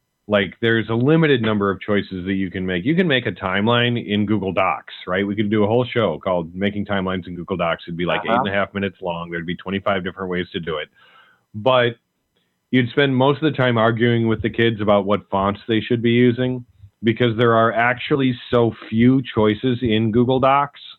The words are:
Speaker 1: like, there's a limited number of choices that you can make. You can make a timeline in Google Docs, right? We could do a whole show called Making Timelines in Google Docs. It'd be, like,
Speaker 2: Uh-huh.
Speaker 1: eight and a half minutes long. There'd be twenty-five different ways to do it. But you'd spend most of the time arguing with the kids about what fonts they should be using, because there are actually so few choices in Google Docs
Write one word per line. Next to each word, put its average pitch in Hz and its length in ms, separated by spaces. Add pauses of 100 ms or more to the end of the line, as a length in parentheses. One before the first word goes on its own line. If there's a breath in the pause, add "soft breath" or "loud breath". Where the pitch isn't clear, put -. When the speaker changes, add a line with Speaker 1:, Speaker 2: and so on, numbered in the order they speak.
(260)
Speaker 1:
like, 101 360
there's 113 260
a 117 60
limited 143 480
number 104 280
of 95 120
choices 95 420
that 98 80
you 95 180
can 92 140
make. 92 220
You 160 100
can 190 100
make 127 200
a - 60
timeline 117 680
in 104 220
Google 95 280
Docs, 90 420 (120)
right? 95 200
We 101 100
could 107 140
do 107 140
a - 20
whole 120 180
show 107 340
called 87 360
Making 101 320
Timelines 95 400
in 87 100
Google 87 220
Docs. 82 280
It'd 85 120
be, 87 80
like, 82 160
Speaker 2:
Uh-huh. 110 100
Speaker 1:
eight 117 60
and 113 100
a 98 40
half 98 200
minutes 98 300
long. 85 280
There'd 85 140
be 87 100
twenty-five 98 480
different 92 280
ways 90 220
to 98 80
do 80 180
it. 78 100 (680 soft breath)
But 120 420 (760)
you'd 123 200
spend 139 260
most 135 260
of 156 80
the - 60
time 123 220
arguing 117 500
with 110 140
the 113 80
kids 113 300
about 101 260
what 101 240
fonts 98 380
they 110 120
should 117 220
be 117 80
using, 123 560 (360)
because 113 340
there 117 180
are 113 180
actually 123 600 (160)
so 117 220 (160)
few 123 340
choices 113 600
in 113 280
Google 123 300
Docs 139 400 (180)